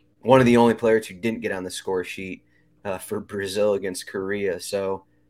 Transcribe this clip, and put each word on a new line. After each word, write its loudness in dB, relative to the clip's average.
one 6
of 6
the 6
only 6
players 2
who -16
didn't -4
get -4
on -6
the -10
score -4
sheet, -12
uh, -6
for -8
Brazil 0
against -6
Korea. -4
So, -6